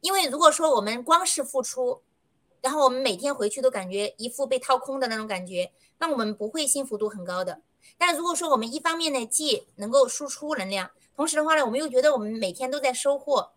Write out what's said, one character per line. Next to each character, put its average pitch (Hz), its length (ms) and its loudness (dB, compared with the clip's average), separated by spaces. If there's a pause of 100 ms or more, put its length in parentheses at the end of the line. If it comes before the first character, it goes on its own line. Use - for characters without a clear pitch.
因 359 120 -2
为 381 140 2
如 254 100 -2
果 302 140 8
说 302 240 2
我 220 60 4
们 220 240 -2
光 339 200 4
是 311 200 -2
付 254 180 -4
出， 247 400 -4 (580)
然 262 120 -2
后 302 100 2
我 262 60 8
们 254 120 0
每 233 160 0
天 269 160 -2
回 214 160 -2
去 254 140 -6
都 254 80 4
感 190 180 -6
觉 202 300 -4
一 226 100 -8
副 269 160 -4
被 254 140 0
掏 254 180 2
空 269 220 -4
的 254 80 0
那 226 100 -4
种 220 120 -8
感 185 180 -6
觉， 180 240 -4 (280)
那 330 120 -2
我 285 60 0
们 214 180 -2
不 208 140 -6
会 302 180 -4
幸 269 180 0
福 214 140 -8
度 214 100 -2
很 208 160 -10
高 180 200 -4
的。 - 180 -8 (360)
但 339 180 2
如 330 80 -4
果 349 100 0
说 330 160 -2
我 269 60 6
们 233 180 -2
一 311 60 -6
方 330 180 0
面 320 140 -2
呢， 254 120 -2
既 269 520 -2
能 202 160 -6
够 262 160 6
输 - 180 -8
出 294 300 -6
能 190 120 -6
量， 196 220 -4 (240)
同 302 140 -2
时 302 80 -2
的 302 80 2
话 320 100 4
呢， 294 100 4
我 226 60 -2
们 247 80 -2
又 311 100 -2
觉 254 140 2
得 302 100 6
我 269 60 2
们 214 140 -4
每 214 200 -4
天 254 160 -6
都 285 120 -4
在 262 120 0
收 277 240 0
获， 277 400 0